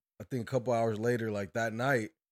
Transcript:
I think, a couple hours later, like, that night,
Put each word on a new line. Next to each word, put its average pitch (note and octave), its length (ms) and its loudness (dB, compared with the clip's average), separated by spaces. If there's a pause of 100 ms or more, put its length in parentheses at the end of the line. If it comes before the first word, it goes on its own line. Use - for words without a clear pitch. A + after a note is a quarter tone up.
(220)
I - 20 -14
think, A#2+ 200 -4
a - 80 -10
couple B2 220 0
hours A2+ 260 2
later, A2+ 300 0
like, G2+ 240 -2
that A2+ 200 0
night, A#2+ 380 0 (200)